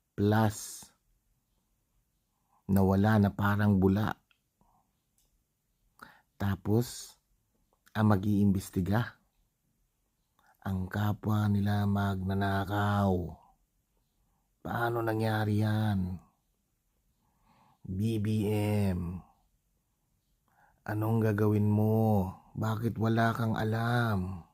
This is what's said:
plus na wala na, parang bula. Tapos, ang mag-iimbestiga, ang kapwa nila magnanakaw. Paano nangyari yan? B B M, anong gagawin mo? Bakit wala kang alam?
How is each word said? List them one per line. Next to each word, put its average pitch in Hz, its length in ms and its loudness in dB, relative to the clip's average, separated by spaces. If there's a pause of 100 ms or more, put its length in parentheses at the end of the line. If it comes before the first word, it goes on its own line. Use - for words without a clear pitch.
(180)
plus 107 640 0 (1800)
na 98 160 4
wala 101 400 4
na, 98 80 4
parang 101 480 2
bula. 95 320 2 (2250)
Tapos, 101 800 -2 (800)
ang 107 160 4
mag-iimbestiga, 98 1120 0 (1400)
ang 92 240 -4
kapwa 104 560 -2
nila 101 400 0
magnanakaw. 98 1500 -2 (1300)
Paano 117 320 -4
nangyari 110 640 0
yan? 104 560 -2 (1700)
B 107 320 -2
B 107 320 -2 (400)
M, 90 320 -4 (1700)
anong 110 320 -2
gagawin 107 480 2
mo? 107 640 2 (200)
Bakit 110 480 -4
wala 113 320 2
kang 113 240 -2
alam? 110 960 -2